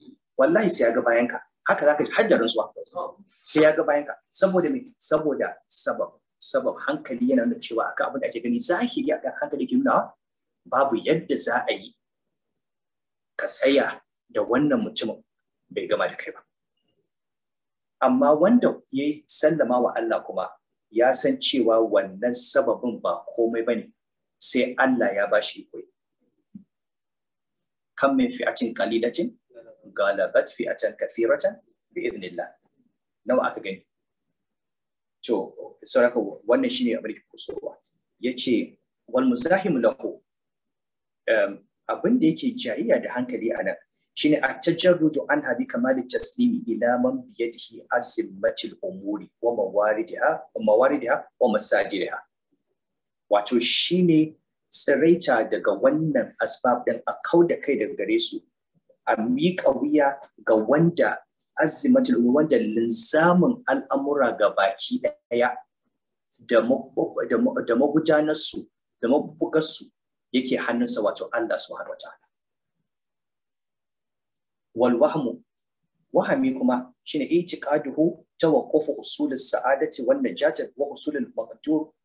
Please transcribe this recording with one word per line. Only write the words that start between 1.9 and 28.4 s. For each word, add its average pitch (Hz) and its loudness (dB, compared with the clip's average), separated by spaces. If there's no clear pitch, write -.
ji - -8
har 220 2
da 131 6
rantsuwa. 117 0
Sai 156 2
ya 156 6
ga 165 0
bayan 147 0
ka. - -10
Saboda 185 2
me? - -6
Saboda 151 0
sabab. - -4
Sabab - -4
hankali 131 -2
yana 120 2
nuna 110 -2
cewa - -4
akan - -4
abin - -6
da - -4
ake 117 -8
gani 120 -2
zahiri - -2
akan - -4
hankali 196 -4
ke - -8
nunawa, 131 0
babu 127 0
yadda 147 -2
za 120 -2
a 110 -4
yi - -10
ka - -6
tsaya 135 2
da 107 -4
wannan 131 2
mutumin 110 -6
bai 90 -8
gama 95 -2
da - -10
kai - -14
ba. - -20
Amma 135 4
wanda 190 6
ya 135 -2
yi 147 -4
sallama 135 2
wa 113 0
Allah 110 -2
kuma 92 -6
ya 123 4
san 131 2
cewa 113 2
wannan 101 0
sababin 120 0
ba - -4
komai 117 0
bane, 120 -2
sai 123 0
Allah 127 2
ya 101 0
ba 107 2
shi - -8
iko. - -18
"Kam 139 2
min 123 2
fi'atin - -4